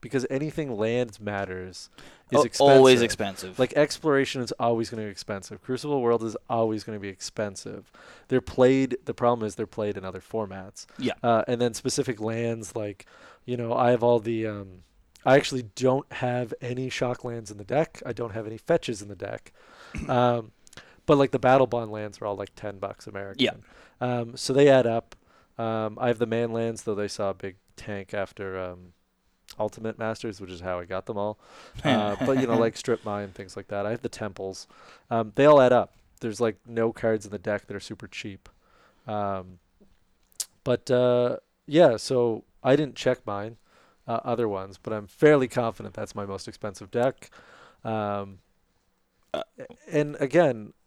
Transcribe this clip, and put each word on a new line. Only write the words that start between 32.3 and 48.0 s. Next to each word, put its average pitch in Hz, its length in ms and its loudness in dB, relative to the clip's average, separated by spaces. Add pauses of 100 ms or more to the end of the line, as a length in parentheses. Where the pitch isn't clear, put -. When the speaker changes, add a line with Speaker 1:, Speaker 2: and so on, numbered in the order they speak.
Speaker 1:
you 131 60 0
know, 117 100 0
Speaker 2:
<laughs> 113 100 4
Speaker 1:
like, 113 100 -2
Strip - 280 -2
Mine, 104 280 -6
things 95 240 -16
like 101 120 -12
that. 101 160 -4
I 104 60 -2
have 120 120 -6
the - 60 -4
temples. 95 580 -10 (440)
Um, 113 240 -2
they 139 100 4
all 147 160 10
add 123 120 8
up. 117 240 2 (240)
There's, 110 200 -6
like, 110 160 0 (100)
no 117 260 -2
cards 110 340 -2
in 95 60 -14
the 104 60 -8
deck 104 280 -6
that 104 100 -12
are 98 40 -10
super 113 260 -14
cheap. - 420 -14 (600)
Um, 98 500 -6 (1040)
but, 123 260 -2
uh, 123 460 4 (300)
yeah, 147 300 6
so 120 480 0 (180)
I 135 140 4
didn't 143 180 -2
check - 320 -2
mine, 107 300 -6 (500)
uh, 117 180 -4
other 120 240 0
ones, 95 320 -8
but - 120 -8
I'm 107 140 -6
fairly 147 420 6
confident 113 460 -4
that's 107 200 -10
my 104 100 -8
most 98 240 -10
expensive 104 420 -12
deck. 123 400 -2 (540)
Um, 101 540 -6 (960)